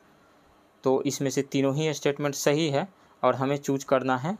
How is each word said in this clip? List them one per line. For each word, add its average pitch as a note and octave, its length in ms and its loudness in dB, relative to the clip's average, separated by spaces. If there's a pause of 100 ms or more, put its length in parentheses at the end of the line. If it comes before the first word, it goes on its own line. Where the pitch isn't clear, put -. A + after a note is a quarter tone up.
(840)
तो C3 180 2
इसमें C#3 280 -2
से C#3 120 0
तीनों C3+ 340 0
ही D#3 180 0
स्टेटमेंट C#3+ 400 -2
सही D3+ 340 0
है C#3+ 180 0 (360)
और B2+ 120 4
हमें C3+ 220 0
चूज C#3 280 -2
करना C3 320 2
है D#3+ 240 -4